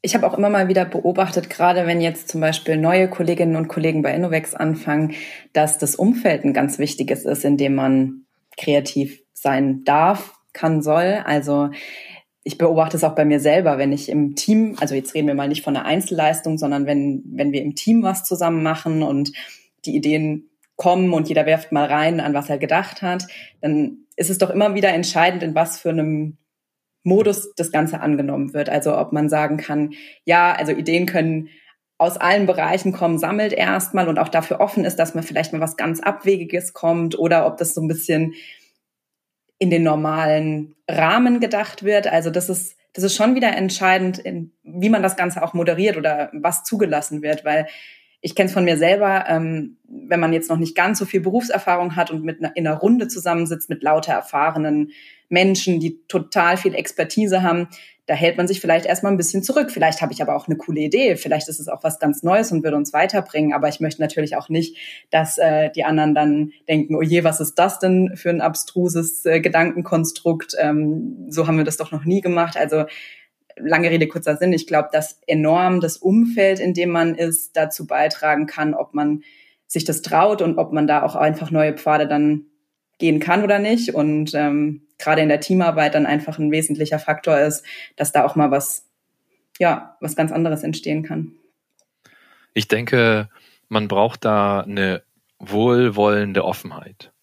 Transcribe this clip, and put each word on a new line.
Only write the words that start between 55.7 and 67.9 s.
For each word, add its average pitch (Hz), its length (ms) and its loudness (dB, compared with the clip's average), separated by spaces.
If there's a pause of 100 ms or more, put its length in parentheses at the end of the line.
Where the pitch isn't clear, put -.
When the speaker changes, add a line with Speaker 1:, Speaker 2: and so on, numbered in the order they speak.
Speaker 1:
die 165 280 -4
total 180 480 0
viel 185 180 -2
Expertise 185 680 -2
haben, 175 260 0 (380)
da 160 60 -2
hält 165 240 2
man 180 100 0
sich 185 140 0
vielleicht 165 240 2
erstmal 190 280 0
ein 196 40 2
bisschen 175 260 -2
zurück. 269 280 0
Vielleicht 160 320 0
habe 143 100 -4
ich - 80 -10
aber 147 160 -2
auch - 100 -6
eine 156 100 -2
coole 156 240 -6
Idee, 180 360 2
vielleicht 151 320 -4
ist 156 100 -10
es 156 100 -12
auch - 140 -8
was 156 160 -4
ganz 147 240 -2
Neues 196 300 2
und 160 100 0
würde 151 140 -2
uns 143 160 -4
weiterbringen, 156 640 -2
aber 147 140 0
ich 147 120 -6
möchte 156 220 -4
natürlich 151 340 -4
auch 147 120 -8
nicht, 165 280 -2 (340)
dass, 160 260 0
äh, 156 340 2
die 156 140 -4
anderen 151 300 2
dann 151 380 2 (140)
denken, 156 300 0
"Oh 156 60 0
je, 165 220 2
was 160 160 2
ist 156 180 -4
das 190 200 2
denn 185 380 2